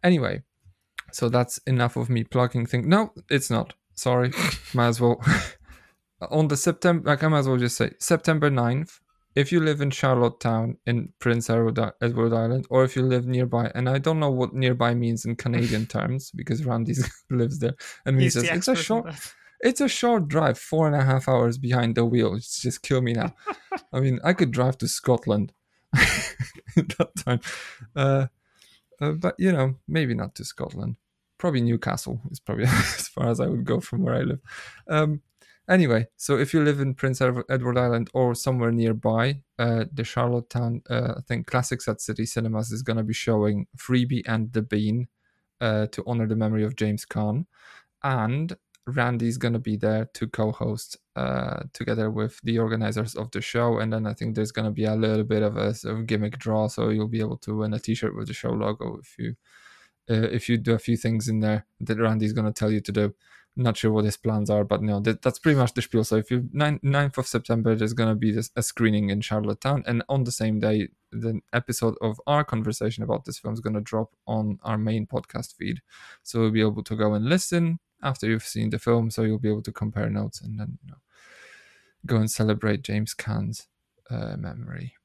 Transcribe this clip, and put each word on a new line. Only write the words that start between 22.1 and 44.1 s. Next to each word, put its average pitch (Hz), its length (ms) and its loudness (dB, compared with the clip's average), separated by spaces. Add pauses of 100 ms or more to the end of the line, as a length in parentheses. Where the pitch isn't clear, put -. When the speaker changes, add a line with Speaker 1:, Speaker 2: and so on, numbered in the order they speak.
Speaker 1:
It's - 260 -8
just - 220 -4
kill 131 180 2
me 117 140 0
now." 117 200 -2 (300)
Speaker 2:
<laughs> - 300 -10
Speaker 1:
I 131 60 0
mean, 131 220 0
I 180 120 2
could 170 160 2
drive 127 280 2
to - 80 -4
Scotland - 680 0 (200)
<laughs> - 220 -4 (800)
in 156 120 4 (100)
that - 180 0
time. 123 240 0 (560)
Uh, 135 300 2 (760)
uh, 147 120 0
but, 175 260 -2
you 185 120 4
know, 131 260 2 (120)
maybe 151 240 0
not 110 220 -4
to - 100 -14
Scotland. - 520 -8 (420)
Probably 143 240 2
Newcastle 117 580 0 (100)
is - 80 -12
probably 110 260 -4
<laughs> - 20 4
as - 420 0
far - 220 -2
as 117 100 0
I 127 60 0
would - 180 -2
go 127 160 0
from - 220 -4
where 123 120 0
I 123 80 0
live. 131 180 -2 (480)
Um, 151 340 0 (460)
anyway, 123 380 6 (100)
so 143 220 0
if 135 160 0
you 160 80 6
live 147 180 4
in 135 140 0
Prince 131 260 -2
Edward, 123 300 2
Edward 123 260 0
Island 120 380 2
or 123 200 4
somewhere 120 360 0
nearby, 113 720 2 (160)
uh, 117 340 2
the 131 120 -4
Charlottetown, 120 840 -2
uh, 120 300 -2
I - 40 -12
think 117 240 -6
Classics 123 420 -2
at 107 120 -4
City 110 260 -4
Cinemas 113 440 -4
is 113 120 -6
gonna 113 200 -2
be 110 100 -2
showing 104 540 0 (100)
Freebie 123 500 0